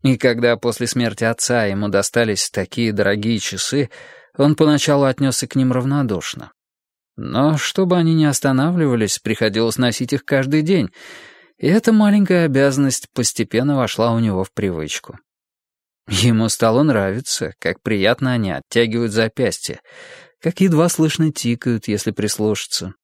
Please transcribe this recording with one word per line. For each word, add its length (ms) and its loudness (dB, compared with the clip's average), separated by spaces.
И 140 4
когда 400 2
после 300 -4
смерти 380 -2
отца 420 0
ему 220 -2
достались 600 0
такие 420 -2
дорогие 460 0
часы, 520 -4
он 180 4
поначалу 500 2
отнесся 420 -2
к 100 -6
ним 160 2
равнодушно. 800 -4
Но, 420 0
чтобы 400 0
они 160 4
не 100 4
останавливались, 920 0
приходилось 580 -2
носить 380 -2
их 100 -4
каждый 380 0
день — 280 0
и 80 -4
эта 260 4
маленькая 540 4
обязанность 680 2
постепенно 640 -2
вошла 360 0
у 60 0
него 260 0
в 80 -12
привычку. 680 -6
Ему 400 2
стало 340 2
нравиться, 760 -2
как 240 -4
приятно 500 0
они 180 -2
оттягивают 640 -2
запястья, 680 -4
как 200 -4
едва 280 4
слышно 420 0
тикают, 560 -4
если 260 -2
прислушаться. 920 -4